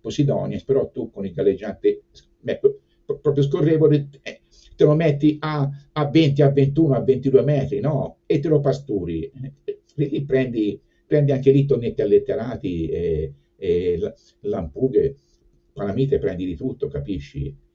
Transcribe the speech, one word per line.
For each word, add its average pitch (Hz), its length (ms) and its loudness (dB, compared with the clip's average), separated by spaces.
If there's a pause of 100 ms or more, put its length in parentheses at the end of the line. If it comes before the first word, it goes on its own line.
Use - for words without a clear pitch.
posidonie, 107 640 -2
però 135 260 0
tu 127 200 -10
con 101 140 -10
il 90 80 -8
galleggiante, 98 680 -2 (420)
ecco, - 360 0 (240)
pro-, - 140 -6
proprio 139 260 0
scorrevole, 151 640 2 (140)
eh, - 180 -14 (360)
te - 80 6
lo 151 100 6
metti 151 460 2
a, 151 280 -2 (240)
a 147 180 -2
venti, 151 320 4
a 135 80 6
ventuno, 139 440 4
a 117 80 0
ventidue 127 400 4
metri, 131 380 -2
no? 143 460 -4
E 156 140 0
te 147 80 -4
lo 151 120 4
pasturi. 87 680 -4 (340)
E - 160 -10 (140)
lì 143 300 -4
prendi, 123 540 -2 (280)
prendi 143 260 2
anche 135 200 2
lì 139 120 6
tonnetti 117 380 -2
alletterati 101 840 -2
e, 78 440 -4 (240)
e 87 420 -2
la-, 104 160 -6 (260)
lampughe, 104 760 -2 (560)
palamite, 123 460 0
prendi 90 260 -4
di 90 120 -6
tutto, - 320 -6
capisci? - 680 -8 (180)